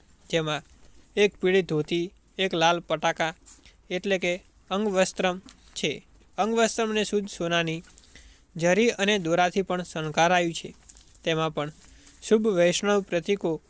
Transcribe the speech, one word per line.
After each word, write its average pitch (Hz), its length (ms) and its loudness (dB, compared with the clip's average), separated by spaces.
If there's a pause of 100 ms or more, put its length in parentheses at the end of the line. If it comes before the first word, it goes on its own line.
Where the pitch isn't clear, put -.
(300)
જેમાં 156 340 -2 (520)
એક 208 220 2
પીળી 190 240 2
ધોતી, 170 500 -2 (260)
એક 190 160 -2
લાલ 170 260 4
પટાકા 165 540 -2 (560)
એટલે 190 280 -2
કે 180 260 -2 (260)
અંગવસ્ત્રમ 185 680 0 (360)
છે. 135 300 -4 (320)
અંગવસ્ત્રમને 220 680 0
શુદ્ધ 202 260 -4
સોનાની 170 540 -4 (720)
જરી 180 340 4
અને 202 300 0
દોરાથી 175 420 0
પણ 180 220 -2
શણગારાયું 170 680 0
છે. - 220 -10 (480)
તેમાં 160 300 0
પણ 151 180 -4 (520)
શુભ 220 240 2
વૈષ્ણવ 196 540 2
પ્રતીકો 175 680 -2